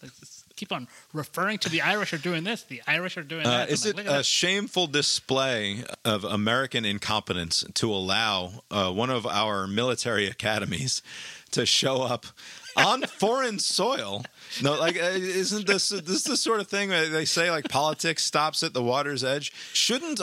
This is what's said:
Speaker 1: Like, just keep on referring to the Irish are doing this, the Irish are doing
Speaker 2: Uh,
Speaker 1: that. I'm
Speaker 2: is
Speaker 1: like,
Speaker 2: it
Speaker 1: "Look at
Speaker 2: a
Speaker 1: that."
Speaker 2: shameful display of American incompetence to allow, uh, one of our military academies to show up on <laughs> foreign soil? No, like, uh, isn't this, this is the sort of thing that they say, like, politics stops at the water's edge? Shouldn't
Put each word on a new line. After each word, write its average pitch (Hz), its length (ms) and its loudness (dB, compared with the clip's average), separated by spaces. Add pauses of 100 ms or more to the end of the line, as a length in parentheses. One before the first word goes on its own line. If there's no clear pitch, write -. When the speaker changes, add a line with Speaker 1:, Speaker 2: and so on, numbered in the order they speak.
Speaker 1:
Like, 131 160 -16
just - 380 -20
keep - 160 -8
on - 160 -4 (240)
referring 180 460 -2
to - 100 -2
the 160 140 2
Irish 185 300 2
are 165 60 -2
doing 165 260 -2
this, 214 200 -4
the 120 220 -14
Irish 170 300 0
are 170 60 -6
doing 151 240 -4
Speaker 2:
Uh, 123 40 4
Speaker 1:
that. 123 180 2
I'm 147 60 0
Speaker 2:
is 147 100 0
Speaker 1:
like, 208 100 0
Speaker 2:
it - 40 -8
Speaker 1:
"Look 202 80 -8
at 156 60 2
Speaker 2:
a 143 60 4
Speaker 1:
that." 127 80 0
Speaker 2:
shameful 185 640 2
display 131 960 0 (200)
of 107 200 2
American 113 600 0
incompetence 101 800 -2 (100)
to 110 200 2
allow, 95 800 0
uh, 95 200 2
one 117 180 0
of 117 140 0
our 101 440 0
military 110 580 0
academies 107 720 -2 (520)
to 123 140 0
show 131 360 2
up 120 240 -2 (500)
on 240 260 4
<laughs> - 40 -2
foreign 226 520 2
soil? 120 680 0 (380)
No, 143 160 4
like, 170 180 2
uh, 170 180 0
isn't 185 520 -2
this, 196 240 4
this 175 180 -4
is - 160 0
the 269 120 0
sort 226 240 2
of 190 80 -6
thing 202 220 0
that 160 200 2
they 156 140 0
say, 170 260 2
like, 156 200 0
politics 156 520 0
stops 156 400 2
at 165 120 -2
the 127 80 2
water's 135 420 0
edge? 139 260 -2 (220)
Shouldn't 269 500 0